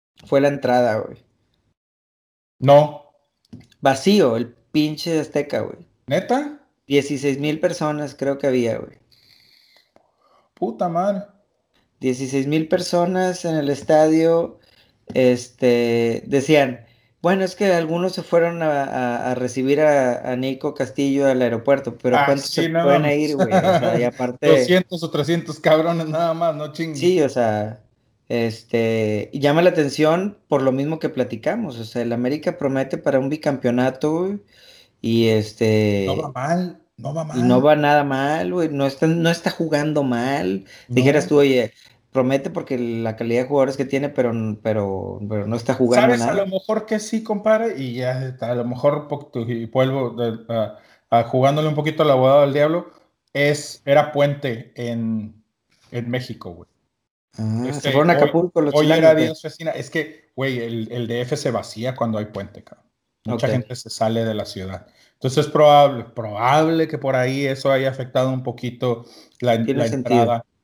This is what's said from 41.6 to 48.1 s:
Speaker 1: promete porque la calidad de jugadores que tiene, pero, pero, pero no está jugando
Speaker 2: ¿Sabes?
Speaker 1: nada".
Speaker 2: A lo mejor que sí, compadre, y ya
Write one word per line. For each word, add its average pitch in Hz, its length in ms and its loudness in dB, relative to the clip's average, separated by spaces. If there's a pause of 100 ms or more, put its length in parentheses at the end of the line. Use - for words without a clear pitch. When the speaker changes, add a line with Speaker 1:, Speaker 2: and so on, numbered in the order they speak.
Speaker 1:
promete 135 380 0
porque - 300 -6
la 113 360 -4
calidad 117 280 -2
de 127 40 -8
jugadores 135 300 2
que 135 80 -2
tiene, 139 240 -2
pero, 120 240 -2 (300)
pero, 98 560 -4 (100)
pero 104 160 -4
no 110 100 -4
está 117 200 -2
jugando 123 320 4
Speaker 2:
¿Sabes? 120 120 2
Speaker 1:
nada". 117 120 0
Speaker 2:
A - 40 -2
lo 196 120 -2
mejor 214 400 -4
que 214 120 -2
sí, 220 240 -6
compadre, 214 540 0
y 131 180 -8
ya 127 300 -4